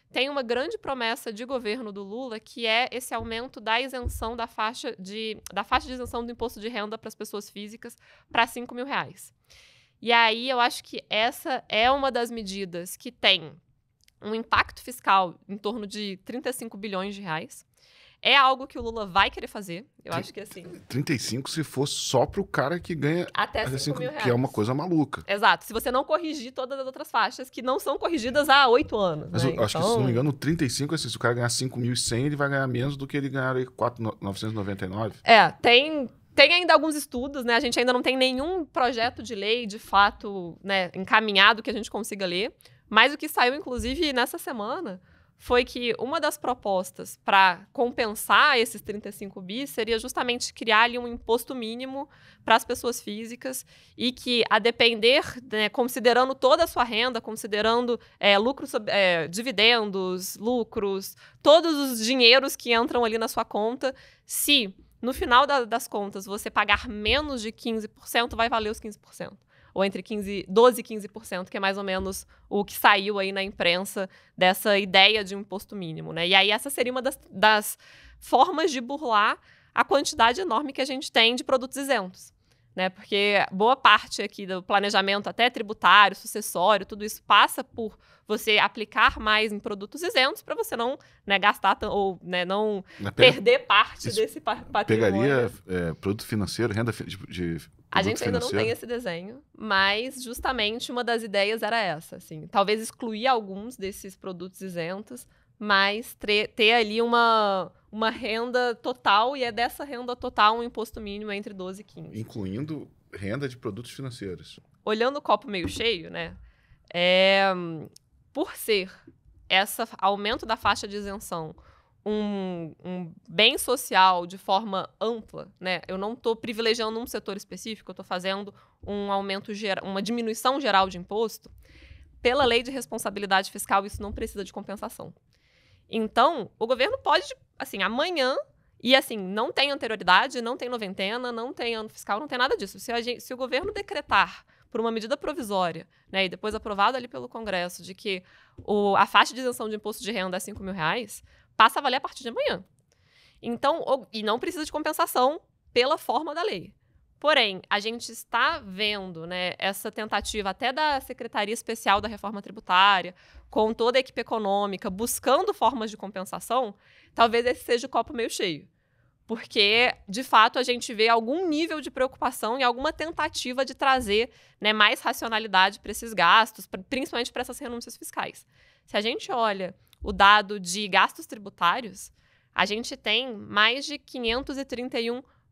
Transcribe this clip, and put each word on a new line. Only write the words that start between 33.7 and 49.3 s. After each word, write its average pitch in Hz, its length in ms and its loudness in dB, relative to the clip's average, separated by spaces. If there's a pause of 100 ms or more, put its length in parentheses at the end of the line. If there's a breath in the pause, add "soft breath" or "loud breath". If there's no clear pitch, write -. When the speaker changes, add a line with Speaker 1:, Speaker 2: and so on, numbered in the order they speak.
Speaker 2:
no-, 110 180 -4
novecentos 98 320 -6
e - 20 -8
noventa 98 300 -6
e - 20 -4
nove. 101 360 -6
Speaker 1:
É, 202 300 8
tem, 277 540 2 (280)
tem 302 180 8
ainda 349 220 6
alguns 311 180 4
estudos, 277 500 -8
né? 233 120 2
A 233 40 4
gente 240 200 0
ainda 247 120 4
não 247 120 0
tem 254 120 0
nenhum 262 480 0
projeto 240 600 -2
de 226 100 -12
lei, 220 320 -2
de 208 140 -10
fato, 196 840 0
né, 190 300 0
encaminhado 208 720 4
que 233 80 -6
a - 20 -2
gente 220 160 -6
consiga 202 380 -6
ler. 180 260 -4 (340 soft breath)
Mas 240 280 6
o - 20 -8
que 302 100 -10
saiu, 247 280 2
inclusive, 269 580 -4
nessa 254 240 0
semana 240 640 -8 (360 soft breath)
foi 247 280 2
que 240 320 -4
uma 285 220 -4
das 302 180 -2
propostas 190 880 -4
pra 190 480 4
compensar 247 840 4
esses 226 200 -2
trinta 202 300 -10
e - 20 -12
cinco 196 300 -14